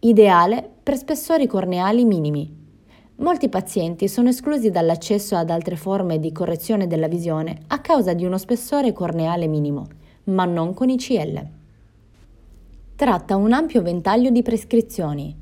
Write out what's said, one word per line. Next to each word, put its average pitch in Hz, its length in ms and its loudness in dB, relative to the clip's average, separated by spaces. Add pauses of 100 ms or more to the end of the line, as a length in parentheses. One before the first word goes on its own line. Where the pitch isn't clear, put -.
Ideale 208 680 6 (100)
per 277 160 -2
spessori 302 520 0
corneali 190 560 0
minimi. 151 520 0 (600)
Molti 302 320 0
pazienti 175 580 -4
sono 240 220 2
esclusi 254 420 0
dall'accesso 175 640 0
ad 165 160 -2
altre 170 240 -4
forme 180 460 -2
di 160 100 -4
correzione 175 560 -4
della 160 220 -2
visione 165 580 -4
a 285 140 -4
causa 240 320 2
di 170 120 -2
uno 180 140 -2
spessore 247 540 -2
corneale 165 560 -2
minimo, 147 400 -2 (380)
ma 190 180 0
non 170 280 -2
con 254 160 0
I 262 80 2
C 240 240 -2
L. 151 260 -6 (1500)
Tratta 233 400 0
un 202 180 4
ampio 285 300 2
ventaglio 190 480 2
di 240 120 4
prescrizioni. 180 1000 -2